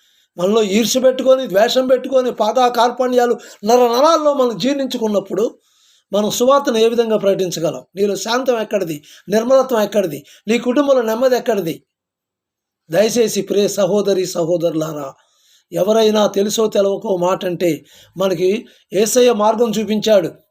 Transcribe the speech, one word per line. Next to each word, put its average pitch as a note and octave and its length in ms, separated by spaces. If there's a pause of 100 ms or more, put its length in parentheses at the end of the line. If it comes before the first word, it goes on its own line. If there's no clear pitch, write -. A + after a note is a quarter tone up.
(380)
మనలో G3+ 260
ఈర్ష్య G#3+ 360
పెట్టుకొని, B3+ 500
ద్వేషం A#3+ 380
పెట్టుకొని, B3+ 440
పాత A3 240
కార్పణ్యాలు B3 840 (280)
నర A#3+ 220
నరాల్లో D4 460
మనం B3 240
జీర్ణించుకున్నప్పుడు A3+ 1000 (540)
మనం G#3 180
సువార్తను C4 460
ఏ A3+ 120
విధంగా A3+ 280
ప్రకటించగలం? E3+ 680 (120)
నీలో G3 200
శాంతం A#3+ 460
ఎక్కడిది? F#3 420 (260)
నిర్మలత్వం B3 520
ఎక్కడిది? G3 440 (220)
నీ A#3 120
కుటుంబంలో C4 420
నెమ్మది A#3 340
ఎక్కడిది? G3+ 480 (1080)
దయచేసి G#3+ 500
ప్రియ G3 260
సహోదరి, F#3+ 580
సహోదరులారా, D#3+ 880 (580)
ఎవరైనా G#3 560
తెలుసో G#3 400
తెలవకో G3 500
మాట F3+ 280
అంటే E3+ 400 (320)
మనకి F#3+ 480 (280)
యేసయ్య A#3+ 400
మార్గం A3 380
చూపించాడు. G3+ 600 (200)